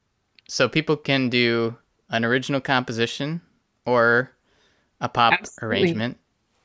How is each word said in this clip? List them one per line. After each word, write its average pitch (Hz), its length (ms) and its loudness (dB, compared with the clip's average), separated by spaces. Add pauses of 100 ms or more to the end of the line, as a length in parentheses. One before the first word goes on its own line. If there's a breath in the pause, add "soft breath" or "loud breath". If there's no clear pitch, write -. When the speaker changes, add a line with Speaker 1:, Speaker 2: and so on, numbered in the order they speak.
(480)
Speaker 1:
So 127 200 0
people 156 280 0
can 135 320 0
do 117 480 0 (320)
an 117 160 -2
original 127 360 -2
composition 127 840 -4 (420)
or 120 480 2 (680)
a 120 80 -4
pop 120 260 4
Speaker 2:
Absolutely. 110 480 -4
Speaker 1:
arrangement. 123 360 -2 (460)